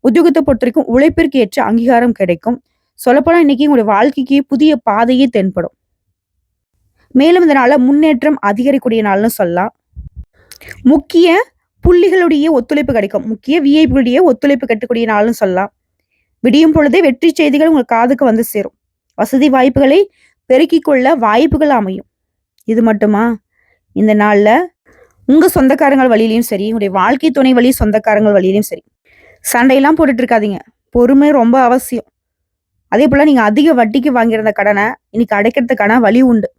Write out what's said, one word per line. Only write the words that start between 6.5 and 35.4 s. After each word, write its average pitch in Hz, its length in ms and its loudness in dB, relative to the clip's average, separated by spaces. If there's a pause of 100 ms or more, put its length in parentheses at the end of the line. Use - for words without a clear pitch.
மேலும் 330 280 4
இந்த 302 120 2
நாள 262 240 2
முன்னேற்றம் 285 640 0
அதிகரிக்கக்கூடிய 226 600 -2
நாள்னு 202 240 0
சொல்லலாம். 185 460 -4 (1080)
முக்கிய 330 460 2 (560)
புள்ளிகளுடைய 349 680 2
ஒத்துழைப்பு 285 420 -2
கிடைக்கும். 208 340 -4
முக்கிய 226 340 -4
வி 277 160 0
ஐ 311 100 2
பி 254 60 -2
களுடைய 254 300 0
ஒத்துழைப்பு 285 440 0
கட்டக்கூடிய 233 380 -4
நாள்னு 214 260 0
சொல்லலாம். 196 400 -4 (720)
விடியும் 302 280 4
பொழுதே 302 280 2
வெற்றி 269 340 0
செய்திகள் 294 340 0
உங்கள் 294 160 0
காதுக்கு 240 400 -2
வந்து 226 200 0
சேரும். - 300 -8 (440)
வசதி 269 320 0
வாய்ப்புகளை 269 480 2 (520)
பெருக்கிக் 294 340 0
கொள்ள 269 300 0
வாய்ப்புகள் 269 540 0
அமையும். 196 400 -4 (600)
இது 226 140 0
மட்டுமா? 214 420 0 (720)
இந்த 214 180 0
நாள்ல 208 360 2 (760)
உங்க 311 200 4
சொந்தக்காரங்கள் 269 640 2
வழியிலயும் 226 380 0
சரி, 202 160 -6
உங்களுடைய 214 280 -4
வாழ்க்கை 226 380 0
துணை 262 220 0
வழி 247 200 2
சொந்தக்காரங்கள் 214 640 0
வழியிலயும் 190 360 0
சரி, - 120 -10 (600)
சண்டையெல்லாம் 269 540 2
போட்டுட்டு 269 240 0
இருக்காதீங்க. 208 360 -2 (320)
பொறுமை 269 400 2
ரொம்ப 247 300 2
அவசியம். 247 480 -2 (840)
அதே 233 160 2
போல 277 160 2
நீங்க 269 180 2
அதிக 214 320 2
வட்டிக்கு 247 380 0
வாங்கியிருந்த 220 400 -2
கடனை 202 340 -2 (240)
இன்னைக்கு 220 260 -4
அடைக்கிறதுக்கான 233 640 0